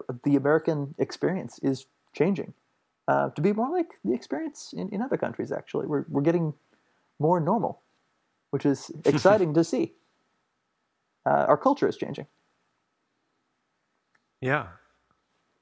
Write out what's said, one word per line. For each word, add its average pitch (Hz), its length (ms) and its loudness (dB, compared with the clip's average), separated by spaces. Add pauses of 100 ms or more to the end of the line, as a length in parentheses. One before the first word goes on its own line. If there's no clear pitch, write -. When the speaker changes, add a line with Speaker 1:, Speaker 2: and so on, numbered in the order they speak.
(220)
Speaker 1:
the 143 140 2
American 147 600 0
experience - 640 -4
is 135 280 -2 (260)
changing, 165 420 -2 (540)
uh, 139 220 2
to 147 120 -6
be 196 100 4
more 220 180 -2
like 339 240 -4 (100)
the 226 100 0
experience 294 580 -8
in, 185 180 -8
in 196 120 -4
other 269 140 -4
countries, - 340 -4
actually. - 380 -6
We're, 147 200 -2
we're 143 140 -2
getting 165 320 0 (640)
more 170 220 2
normal, 175 420 -2 (680)
which 139 140 -2
is 139 340 0
Speaker 2:
<laughs> 156 60 -8
Speaker 1:
exciting 165 500 4
to 165 100 4
see. 202 300 -4 (1300)
Uh, 143 200 4
our 147 120 6
culture 277 280 2
is 90 100 0
changing. - 300 -8 (2250)
Speaker 2:
Yeah. 131 280 -2 (920)